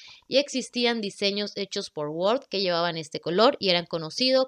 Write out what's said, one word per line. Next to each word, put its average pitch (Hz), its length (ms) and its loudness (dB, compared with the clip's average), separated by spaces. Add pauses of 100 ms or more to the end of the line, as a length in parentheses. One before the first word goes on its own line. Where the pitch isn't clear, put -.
(260)
y 247 120 0
existían 240 640 -2
diseños 202 540 -4
hechos 196 340 -6
por 151 180 -6
Ward 185 420 0
que 196 120 -4
llevaban 170 340 0
este 160 240 -8
color 214 400 4
y 196 80 -2
eran 175 180 2
conocidos 254 640 0